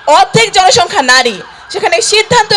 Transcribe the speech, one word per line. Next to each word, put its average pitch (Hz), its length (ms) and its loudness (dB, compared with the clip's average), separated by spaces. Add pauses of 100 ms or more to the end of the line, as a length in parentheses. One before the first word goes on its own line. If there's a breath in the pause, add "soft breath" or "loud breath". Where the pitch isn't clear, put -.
অর্ধেক 392 440 2
জনসংখ্যা 370 500 0
নারী, 247 360 0 (320 loud breath)
সেখানে 359 320 -4
সিদ্ধান্ত 427 560 0